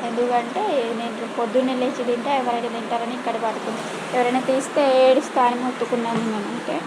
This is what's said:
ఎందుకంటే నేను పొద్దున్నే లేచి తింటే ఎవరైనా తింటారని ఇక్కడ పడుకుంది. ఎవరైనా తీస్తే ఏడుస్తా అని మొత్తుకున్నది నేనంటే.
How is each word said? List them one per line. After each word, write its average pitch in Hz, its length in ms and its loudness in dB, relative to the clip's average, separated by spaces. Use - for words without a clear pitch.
ఎందుకంటే 240 880 0
నేను 226 440 -6
పొద్దున్నే 254 380 2
లేచి 247 280 -2
తింటే 240 340 0
ఎవరైనా 240 300 0
తింటారని 233 460 -4
ఇక్కడ 240 220 -4
పడుకుంది. 220 800 -4
ఎవరైనా 247 240 2
తీస్తే 262 680 4
ఏడుస్తా 262 340 4
అని 247 120 4
మొత్తుకున్నది 240 640 -2
నేనంటే. 220 680 -4